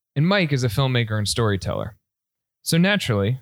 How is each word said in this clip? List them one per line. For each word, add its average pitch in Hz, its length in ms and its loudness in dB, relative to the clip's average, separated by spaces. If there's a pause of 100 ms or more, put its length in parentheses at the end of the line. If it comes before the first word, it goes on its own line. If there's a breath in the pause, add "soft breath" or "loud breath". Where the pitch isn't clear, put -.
(140)
And 147 140 2
Mike 185 240 2
is 127 100 0
a 127 60 2
filmmaker 120 480 0
and 104 100 -2
storyteller. 101 720 -2 (640)
So - 160 -2
naturally, 131 640 2